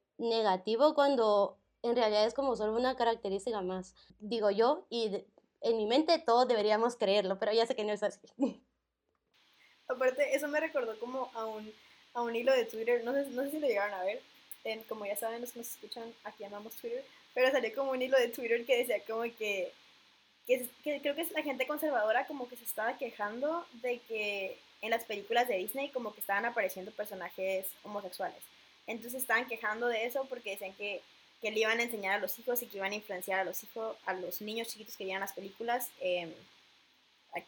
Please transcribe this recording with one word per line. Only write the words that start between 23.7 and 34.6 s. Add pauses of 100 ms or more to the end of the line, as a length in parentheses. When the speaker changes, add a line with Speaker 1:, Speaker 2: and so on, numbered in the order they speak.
Speaker 2:
de
que (260)
en
las
películas
de
Disney
como
que
estaban
apareciendo
personajes (160)
homosexuales. (480)
Entonces
estaban
quejando
de
eso
porque
decían
que, (400)
que
le
iban
a
enseñar
a
los
hijos
y
que
iban
a
influenciar
a
los
hijos, (100)
a
los
niños